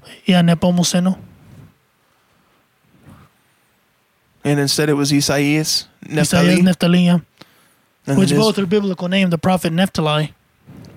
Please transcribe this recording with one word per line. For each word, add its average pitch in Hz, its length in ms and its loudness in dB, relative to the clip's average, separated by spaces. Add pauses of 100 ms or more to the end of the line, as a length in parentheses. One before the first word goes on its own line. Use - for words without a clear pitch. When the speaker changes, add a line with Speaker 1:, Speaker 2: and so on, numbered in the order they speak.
(240)
Speaker 1:
Yeah, 180 180 4
Nepomuceno. 175 760 0 (3250)
Speaker 2:
And 143 160 0
instead 147 280 -2
it 147 60 0
was 143 180 -2
Isaias 147 760 -2 (160)
Neftali? 170 440 0
Speaker 1:
Isaias 180 120 2
Neftali, 180 440 2
yeah. 175 140 2 (880)
Speaker 2:
And 139 120 0
Speaker 1:
Which 190 120 2
Speaker 2:
then 175 80 2
Is- 220 60 2
Speaker 1:
both 214 140 0
are 202 80 -2
biblical 190 420 -4
names, 190 220 0
the 165 80 -2
prophet 185 340 -2
Neftali. 156 600 -2 (640)